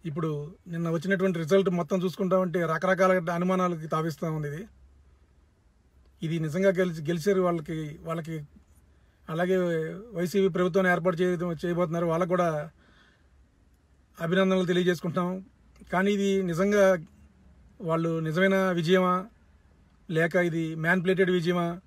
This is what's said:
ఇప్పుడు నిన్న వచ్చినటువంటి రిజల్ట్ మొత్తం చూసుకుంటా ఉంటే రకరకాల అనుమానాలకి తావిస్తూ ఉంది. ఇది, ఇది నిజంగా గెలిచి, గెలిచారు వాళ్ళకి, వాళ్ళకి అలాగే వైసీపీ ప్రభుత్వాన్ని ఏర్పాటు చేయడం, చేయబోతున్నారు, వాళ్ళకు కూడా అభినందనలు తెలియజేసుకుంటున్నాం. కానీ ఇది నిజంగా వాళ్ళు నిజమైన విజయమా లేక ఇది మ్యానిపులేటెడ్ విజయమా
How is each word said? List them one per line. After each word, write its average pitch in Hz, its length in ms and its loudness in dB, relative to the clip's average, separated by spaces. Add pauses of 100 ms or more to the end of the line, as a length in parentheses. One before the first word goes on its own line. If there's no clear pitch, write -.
ఇప్పుడు 151 460 -6 (160)
నిన్న 170 220 -4
వచ్చినటువంటి 180 500 0
రిజల్ట్ 190 300 4
మొత్తం 175 340 -2
చూసుకుంటా 185 360 0
ఉంటే 185 220 -2
రకరకాల 180 680 2
అనుమానాలకి 175 560 0
తావిస్తూ 160 440 -4
ఉంది. 151 160 -6
ఇది, 151 160 -10 (1600)
ఇది 165 160 -4
నిజంగా 165 300 2
గెలిచి, 180 320 0
గెలిచారు 175 400 0
వాళ్ళకి, 160 600 -2
వాళ్ళకి 165 400 -6 (880)
అలాగే 180 280 0 (560)
వైసీపీ 190 340 0
ప్రభుత్వాన్ని 180 440 2
ఏర్పాటు 175 260 2
చేయడం, 180 340 0 (140)
చేయబోతున్నారు, 170 400 -2
వాళ్ళకు 170 240 0
కూడా 165 400 0 (1500)
అభినందనలు 185 440 2
తెలియజేసుకుంటున్నాం. 180 800 0 (480)
కానీ 190 180 2
ఇది 196 320 0
నిజంగా 190 540 4 (840)
వాళ్ళు 165 380 0
నిజమైన 170 360 2 (160)
విజయమా 180 540 2 (840)
లేక 160 240 0
ఇది 165 400 0
మ్యానిపులేటెడ్ 175 560 2
విజయమా 175 560 0